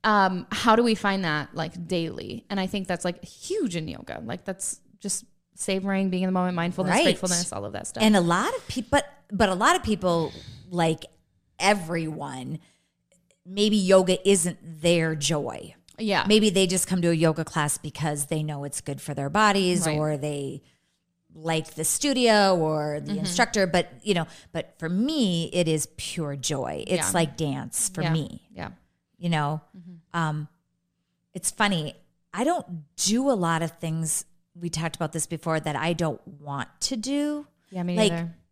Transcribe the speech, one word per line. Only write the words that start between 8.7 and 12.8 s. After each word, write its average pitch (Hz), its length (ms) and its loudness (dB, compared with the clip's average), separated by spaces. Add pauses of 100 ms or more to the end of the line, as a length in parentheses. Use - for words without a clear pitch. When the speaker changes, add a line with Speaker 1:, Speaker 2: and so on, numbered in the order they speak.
Speaker 2:
but, 285 140 4 (260)
but 202 180 2
a 185 60 2
lot 254 200 4
of 370 80 0
people, 170 480 0 (380)
like 165 360 0 (540)
everyone, 160 1000 -2 (840)